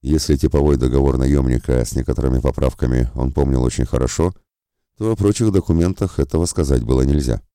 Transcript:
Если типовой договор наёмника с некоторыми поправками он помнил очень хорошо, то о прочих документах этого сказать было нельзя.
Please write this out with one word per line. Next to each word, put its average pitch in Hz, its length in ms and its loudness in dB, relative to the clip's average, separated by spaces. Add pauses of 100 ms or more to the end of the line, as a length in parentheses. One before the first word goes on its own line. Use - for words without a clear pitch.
Если 73 320 0
типовой 71 420 2
договор 65 400 2
наёмника 64 680 0
с - 120 -8
некоторыми 64 440 -2
поправками 64 760 0
он 64 180 -2
помнил 67 300 0
очень 62 220 -2
хорошо, 71 500 -2 (640)
то 110 140 -4
о 110 40 0
прочих 104 360 2
документах 90 680 0
этого 80 260 0
сказать 69 380 0
было 65 180 0
нельзя. 65 400 0 (140)